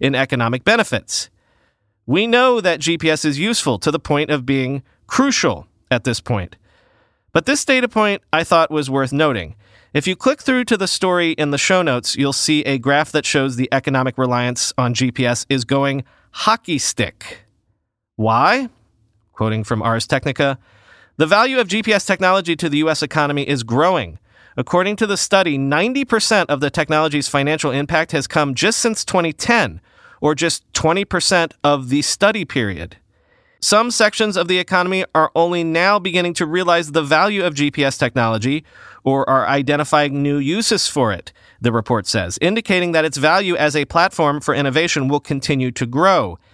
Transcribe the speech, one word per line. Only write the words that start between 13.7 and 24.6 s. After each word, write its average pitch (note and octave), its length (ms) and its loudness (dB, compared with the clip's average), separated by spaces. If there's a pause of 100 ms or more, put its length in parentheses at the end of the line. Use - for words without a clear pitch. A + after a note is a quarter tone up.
economic C3 460 0
reliance B2 600 -2
on B2 160 0
G B2+ 160 0
P B2 160 -2
S A#2+ 220 -2
is C3 160 -2
going C#3 400 -2 (260)
hockey G3+ 480 -2
stick. - 640 -6 (760)
Why? D3 540 2 (640)
Quoting A2 320 -2
from A2 180 -2
Ars A2+ 240 0
Technica, C#3 520 -2 (580)
"The D#3 100 2
value A#3 320 4
of G#3+ 100 0
G G#3 140 -2
P G#3+ 100 0
S G3 120 0
technology F#3 520 0
to E3 120 -4
the C#3+ 100 0
U D#3 120 2
S D3+ 120 -2
economy D3 460 -2
is C3 140 -2
growing. A#2+ 560 0 (380)
According F#3 400 -2